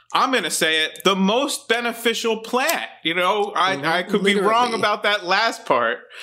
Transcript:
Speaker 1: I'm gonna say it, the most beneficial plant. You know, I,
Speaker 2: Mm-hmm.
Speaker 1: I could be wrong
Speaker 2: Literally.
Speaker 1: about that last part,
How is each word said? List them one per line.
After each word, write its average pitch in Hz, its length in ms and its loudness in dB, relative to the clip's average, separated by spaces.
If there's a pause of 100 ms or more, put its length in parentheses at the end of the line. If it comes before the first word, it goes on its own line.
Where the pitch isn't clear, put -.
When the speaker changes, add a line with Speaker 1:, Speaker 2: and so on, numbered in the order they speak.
(140)
Speaker 1:
I'm 233 200 2
gonna 190 160 0
say 160 360 0
it, - 180 -6
the 190 120 4
most 220 540 0
beneficial 233 720 -2
plant. 240 500 -2 (140)
You 160 100 -2
know, 196 420 0
I, 180 220 2
Speaker 2:
Mm-hmm. 139 80 -6
Speaker 1:
I 170 180 0
could 190 200 -2
be 202 120 2
wrong 220 360 2
Speaker 2:
Literally. 226 80 -4
Speaker 1:
about 208 240 -2
that 208 220 0
last 214 400 0
part, 120 340 0 (240)